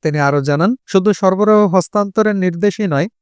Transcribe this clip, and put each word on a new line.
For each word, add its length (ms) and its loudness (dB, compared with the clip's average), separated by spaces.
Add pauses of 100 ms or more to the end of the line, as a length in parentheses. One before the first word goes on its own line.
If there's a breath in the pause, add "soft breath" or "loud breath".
তিনি 140 -2
আরও 240 0
জানান, 280 0 (160)
শুধু 260 0
সরবরাহ 560 2
হস্তান্তরের 680 -2
নির্দেশই 500 -2
নয় 200 -2 (160)